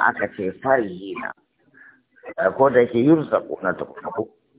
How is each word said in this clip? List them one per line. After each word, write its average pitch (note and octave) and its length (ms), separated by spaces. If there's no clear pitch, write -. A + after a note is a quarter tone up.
aka G#2 280
ce F#2 160
farihina. G2 720
Eh, F#2+ 200
ko C3+ 120
da B2 100
yake A#2+ 200
yurzaquna A#2 760
tukuna - 380
ko. - 160